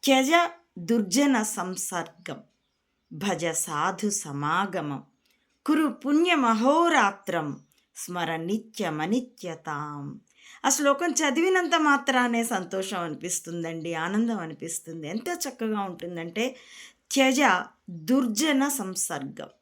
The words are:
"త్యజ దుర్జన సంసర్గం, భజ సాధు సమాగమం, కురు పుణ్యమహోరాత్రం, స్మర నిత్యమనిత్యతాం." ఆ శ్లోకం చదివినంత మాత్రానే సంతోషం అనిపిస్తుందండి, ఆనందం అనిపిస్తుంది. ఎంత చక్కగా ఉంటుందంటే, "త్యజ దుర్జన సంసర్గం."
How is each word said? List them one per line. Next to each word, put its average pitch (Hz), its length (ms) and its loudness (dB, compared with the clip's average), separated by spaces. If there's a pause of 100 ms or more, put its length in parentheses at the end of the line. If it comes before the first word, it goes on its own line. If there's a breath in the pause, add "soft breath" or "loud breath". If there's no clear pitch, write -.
"త్యజ 262 280 4 (480)
దుర్జన 220 640 4
సంసర్గం, 180 1000 -6 (720)
భజ 170 320 -2
సాధు 170 640 -2
సమాగమం, 156 920 -2 (640)
కురు 311 220 2
పుణ్యమహోరాత్రం, 269 1700 2 (360)
స్మర 170 400 -6
నిత్యమనిత్యతాం." 160 1900 -6 (440 loud breath)
ఆ 254 40 4
శ్లోకం 285 420 2
చదివినంత 330 640 2
మాత్రానే 254 680 2
సంతోషం 190 560 -4
అనిపిస్తుందండి, 165 920 -6
ఆనందం 208 440 0
అనిపిస్తుంది. 160 680 -8
ఎంత 226 220 -4
చక్కగా 254 500 -4
ఉంటుందంటే, 175 760 -6 (560 loud breath)
"త్యజ 262 280 4 (500)
దుర్జన 254 800 0
సంసర్గం." 185 800 -6 (140)